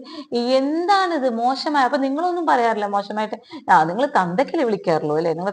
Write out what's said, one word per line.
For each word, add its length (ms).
"എന്താണിത് 960
മോശമായ? 500
അപ്പൊ 140
നിങ്ങളൊന്നും 480
പറയാറില്ല 400
മോശമായിട്ട്?" 840
"ആ, 140
നിങ്ങൾ 220
തന്തയ്ക്കല്ലേ 580
വിളിക്കാറുള്ളൂ 520
അല്ലേ, 160
നിങ്ങൾ 200